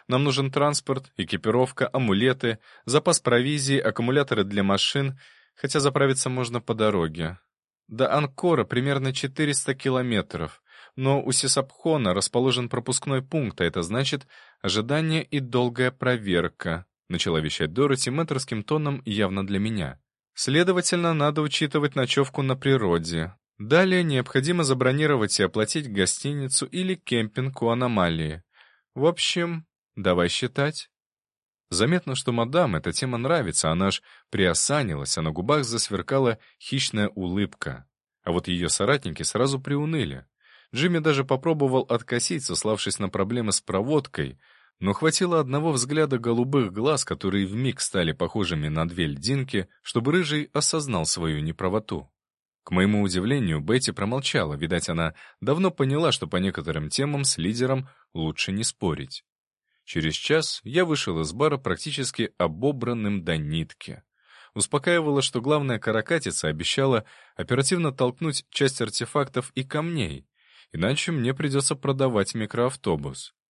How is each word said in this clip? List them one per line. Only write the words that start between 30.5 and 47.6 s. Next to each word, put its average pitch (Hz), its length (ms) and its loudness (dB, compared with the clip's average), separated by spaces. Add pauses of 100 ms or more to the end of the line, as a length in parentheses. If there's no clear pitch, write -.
Заметно, 135 440 2
что 131 180 -2
мадам 127 440 2
эта 175 160 -2
тема 127 240 -4
нравится, 117 540 0
она 90 160 2
аж - 160 0 (280)
приосанилась, 92 880 0
а 80 40 -2
на 80 80 0
губах 123 340 0
засверкала 113 760 0 (220)
хищная 110 480 0
улыбка. 90 800 -4 (360)
А 87 100 -2
вот 87 160 0
ее 87 200 0
соратники 101 540 0
сразу 135 380 0
приуныли. 139 640 -4 (480)
Джимми 165 240 2
даже 147 260 2
попробовал 139 580 2
откосить, 123 600 -2
сославшись 101 540 -2
на 101 100 -2
проблемы 104 440 -2
с - 80 -2
проводкой — 98 800 -2 (420)
но 95 120 2
хватило 160 480 2
одного 147 320 0
взгляда 139 460 0
голубых 120 540 2
глаз, 127 320 0
которые 95 420 0
вмиг 117 340 -4